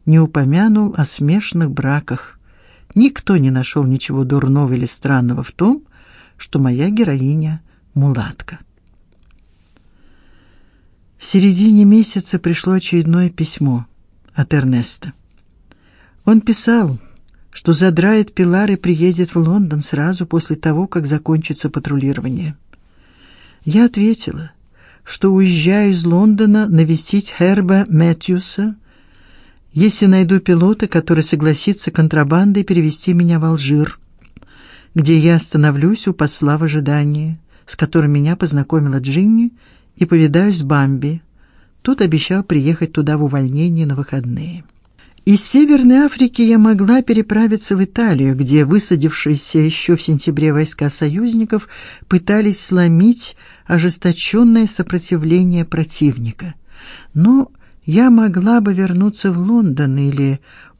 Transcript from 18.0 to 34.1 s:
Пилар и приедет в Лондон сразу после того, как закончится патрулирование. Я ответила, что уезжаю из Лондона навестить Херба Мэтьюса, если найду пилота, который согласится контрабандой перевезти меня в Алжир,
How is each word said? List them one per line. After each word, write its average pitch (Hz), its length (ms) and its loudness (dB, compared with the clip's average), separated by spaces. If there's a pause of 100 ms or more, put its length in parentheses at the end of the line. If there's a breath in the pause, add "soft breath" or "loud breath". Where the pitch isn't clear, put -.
Пилар 185 360 0
и 190 60 -2
приедет 175 580 -2
в 170 40 -2
Лондон 165 440 0
сразу 170 440 -4
после 165 300 -4
того, 160 300 -2
как 165 200 -4
закончится 151 640 -4
патрулирование. 139 880 -6 (1080 soft breath)
Я 202 200 2
ответила, 208 640 -2 (540 soft breath)
что - 240 -2
уезжаю 190 640 2
из 170 120 -2
Лондона 208 600 2
навестить 165 720 0
Херба 196 500 2
Мэтьюса, 180 880 -2 (960 soft breath)
если 196 340 2
найду 190 340 4
пилота, 185 480 2
который 160 340 0
согласится 156 680 -2
контрабандой 165 720 2
перевезти 170 480 -2
меня 170 260 2
в 156 60 -2
Алжир, 147 560 -2 (920 soft breath)